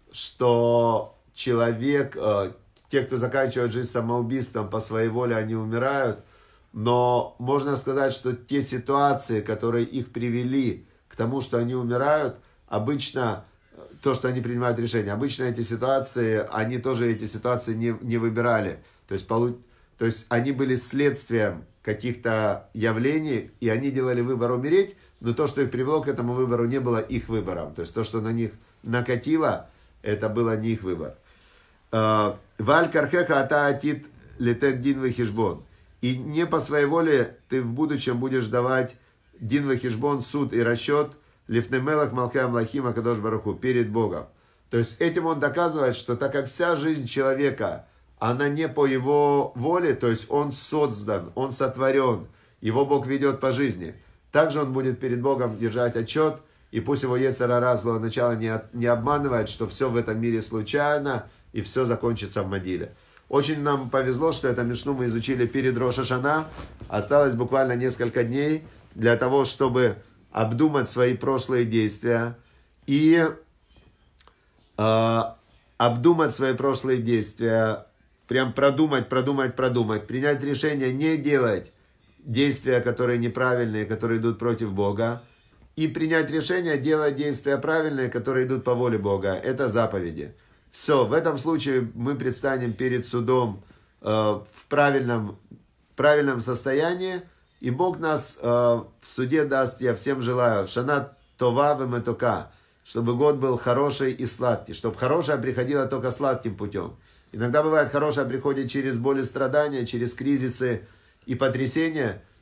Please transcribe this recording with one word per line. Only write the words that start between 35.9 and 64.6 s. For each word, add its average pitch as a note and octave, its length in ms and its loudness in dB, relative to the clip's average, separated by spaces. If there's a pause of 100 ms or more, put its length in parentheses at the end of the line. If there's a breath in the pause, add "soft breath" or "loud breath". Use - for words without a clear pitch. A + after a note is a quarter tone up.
И B2+ 160 -2
не D3+ 280 -2
по D#3+ 140 0
своей C#3+ 260 2
воле D3 520 2 (120)
ты C3 120 0
в A#2+ 60 -4
будущем C3 520 -2
будешь C3 280 -2
давать B2 480 0 (440 soft breath)
дин C3+ 300 0
вехешбон, B2+ 520 0
суд C3 320 -2
и A#2 80 2
расчёт, C#3+ 560 0 (300 soft breath)
лифнемелах C3 640 0
малхе B2+ 280 0
амлахим A#2+ 460 -2
акадош A2+ 320 -2
бараху, G#2+ 340 -4
перед A#2+ 360 0
Богом. G#2 380 -2 (420 soft breath)
То A#2 80 0
есть A#2 240 -2
этим E3+ 240 2
он D#3+ 140 0
доказывает, D3 560 0
что B2 200 -4
так C3+ 160 -2
как C3+ 160 -2
вся E3+ 280 0
жизнь D3 320 -2
человека, C3+ 800 0 (320 soft breath)
она B2+ 300 0
не D#3 180 -2
по D3 180 2
его C#3 720 2
воле, D#3 380 2
то B2 140 0
есть A2+ 220 0
он C#3+ 220 0
создан, G#2+ 840 -2
он C3 160 -2
сотворён, C3 760 0 (340 soft breath)
его A2+ 240 0
Бог C#3 220 0
ведёт C3+ 320 0
по C3+ 120 0
жизни, G#2+ 440 -2 (360 soft breath)
также D3+ 300 4
он C3 120 -4
будет C3 260 -2
перед B2 220 -2
Богом B2 360 0
держать A#2 380 0
отчёт, D3+ 460 0 (300 soft breath)
и A2+ 100 -2
пусть C#3 220 -2
его B2 140 0
йецер B2+ 320 2
ара, B2 280 4
злое A2+ 220 0
начало, A#2 360 0
не A2+ 120 -4
от-, A2 260 -6
не A#2+ 120 -2
обманывает, A#2+ 640 0
что - 180 -6
всё C3 220 -2
в A#2 60 -2
этом A2+ 260 -2
мире A2+ 200 0
случайно, C#3 880 -2 (240 loud breath)
и G#2+ 80 -4
всё B2+ 240 0
закончится G#2+ 580 -2
в F#2+ 60 -6
могиле. F2+ 440 -6 (360 soft breath)
Очень D3 320 0
нам C#3+ 280 0
повезло, C3 440 0
что - 160 -4
эту A#2+ 140 -2